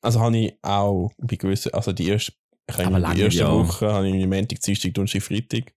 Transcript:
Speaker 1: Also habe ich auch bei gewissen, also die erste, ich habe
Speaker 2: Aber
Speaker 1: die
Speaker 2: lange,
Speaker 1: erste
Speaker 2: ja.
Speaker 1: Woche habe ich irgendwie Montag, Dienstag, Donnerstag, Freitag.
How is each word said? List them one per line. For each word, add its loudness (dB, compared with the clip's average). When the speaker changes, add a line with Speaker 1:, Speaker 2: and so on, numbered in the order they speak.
Speaker 1:
Also 2
habe 2
ich 0
auch 0
bei -4
gewissen, -2
also -2
die -2
erste, 0
ich -6
habe 0
Speaker 2:
Aber 2
Speaker 1:
die 2
Speaker 2:
lange, 0
Speaker 1:
erste 2
Speaker 2:
ja. 4
Speaker 1:
Woche 2
habe 0
ich 0
irgendwie 0
Montag, -4
Dienstag, -2
Donnerstag, -2
Freitag. -6